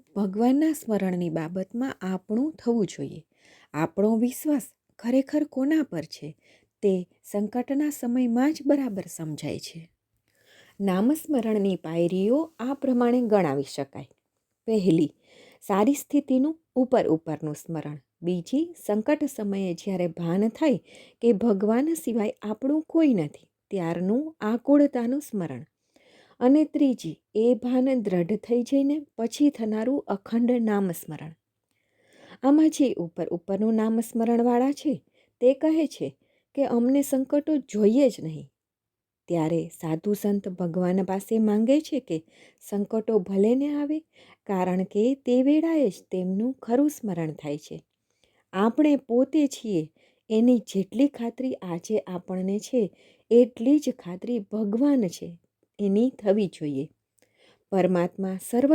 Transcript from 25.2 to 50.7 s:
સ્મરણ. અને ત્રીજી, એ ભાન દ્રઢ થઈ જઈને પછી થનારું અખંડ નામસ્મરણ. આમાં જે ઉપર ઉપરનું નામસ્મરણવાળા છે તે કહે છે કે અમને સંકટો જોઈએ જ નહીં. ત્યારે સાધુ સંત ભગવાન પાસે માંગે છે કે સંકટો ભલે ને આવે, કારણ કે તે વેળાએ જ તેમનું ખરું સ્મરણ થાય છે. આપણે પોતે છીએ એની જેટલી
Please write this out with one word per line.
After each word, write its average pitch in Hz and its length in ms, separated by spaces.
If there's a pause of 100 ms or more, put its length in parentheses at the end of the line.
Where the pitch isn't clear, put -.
સ્મરણ. 156 420 (760)
અને 269 260
ત્રીજી, 262 500 (200)
એ 220 100 (100)
ભાન 254 320 (140)
દ્રઢ 185 360
થઈ 240 260
જઈને 277 320 (180)
પછી 233 360
થનારું 226 580
અખંડ 233 440 (100)
નામસ્મરણ. 170 720 (1080)
આમાં 302 300
જે 294 240
ઉપર 170 340
ઉપરનું 202 480
નામસ્મરણવાળા 233 1000
છે 285 200 (480)
તે 254 120
કહે 311 340
છે - 220 (460)
કે 277 120
અમને 247 340
સંકટો 285 560 (120)
જોઈએ 220 400
જ 196 120
નહીં. 151 260 (840)
ત્યારે 165 400
સાધુ 165 440
સંત 202 400
ભગવાન 180 520
પાસે 196 340
માંગે 220 420
છે 311 180
કે - 180 (460)
સંકટો 214 560
ભલે 196 360
ને 277 180
આવે, 294 260 (460)
કારણ 185 380
કે 202 200 (120)
તે 247 280
વેળાએ 302 460
જ 180 80 (120)
તેમનું 190 440
ખરું 269 360
સ્મરણ 170 440
થાય 147 240
છે. 156 200 (760)
આપણે 233 440
પોતે 262 500
છીએ 202 340 (480)
એની 226 340
જેટલી 214 440